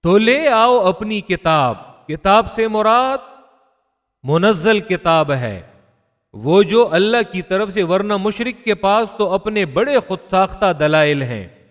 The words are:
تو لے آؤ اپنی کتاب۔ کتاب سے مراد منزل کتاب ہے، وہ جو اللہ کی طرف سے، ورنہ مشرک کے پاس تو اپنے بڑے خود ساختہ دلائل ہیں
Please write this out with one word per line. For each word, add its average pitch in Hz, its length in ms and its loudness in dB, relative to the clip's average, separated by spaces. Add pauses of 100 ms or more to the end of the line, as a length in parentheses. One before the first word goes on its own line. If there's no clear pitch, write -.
تو 180 140 4
لے 254 320 2
آؤ 240 280 4 (100)
اپنی 208 360 -4
کتاب۔ 156 520 0 (320)
کتاب 196 460 0
سے 226 140 -2
مراد 226 500 0 (1040)
منزل 180 640 2
کتاب 165 460 0
ہے، 120 260 -4 (720)
وہ 147 300 2
جو 214 280 2
اللہ 214 400 0
کی 185 180 -6
طرف 196 240 -2
سے، 202 100 0
ورنہ 196 340 -2
مشرک 214 480 -4
کے 208 120 0
پاس 208 400 0
تو 208 160 0
اپنے 202 320 -2 (100)
بڑے 254 320 2
خود 190 120 -6 (100)
ساختہ 190 500 0
دلائل 151 440 2
ہیں 110 240 -8 (240)